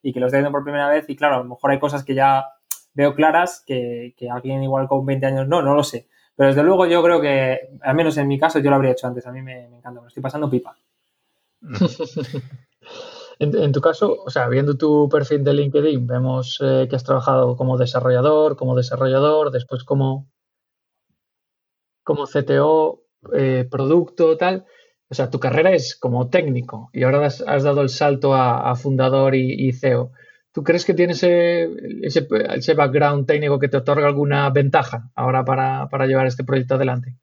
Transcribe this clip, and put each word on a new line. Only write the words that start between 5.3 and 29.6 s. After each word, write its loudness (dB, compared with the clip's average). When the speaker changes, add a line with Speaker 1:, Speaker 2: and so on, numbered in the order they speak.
Speaker 1:
no, 0
no 2
lo 2
sé. -10
Pero 4
desde 2
luego 4
yo 2
creo 4
que, 0
al 0
menos 0
en -2
mi -2
caso, 2
yo 2
lo 4
habría 2
hecho -4
antes. -10
A -16
mí -14
me, -18
me -20
encanta, -20
me -20
lo -20
estoy -16
pasando -4
pipa. -4
Speaker 2:
<laughs> -6
En, 0
en 2
tu 0
caso, 2
o -10
sea, -2
viendo 0
tu 2
perfil 0
de 4
LinkedIn, 0
vemos, -2
eh, 2
que -2
has -4
trabajado 2
como -2
desarrollador, 2
como -2
desarrollador, 2
después -6
como, -2
como -4
C -4
T 0
O, 0
eh, 0
producto, 2
tal. -2
O -12
sea, -2
tu -4
carrera 2
es 0
como -2
técnico -4
y -4
ahora 2
has, -4
has 0
dado 2
el 0
salto 0
a, 2
a 0
fundador 2
y, 0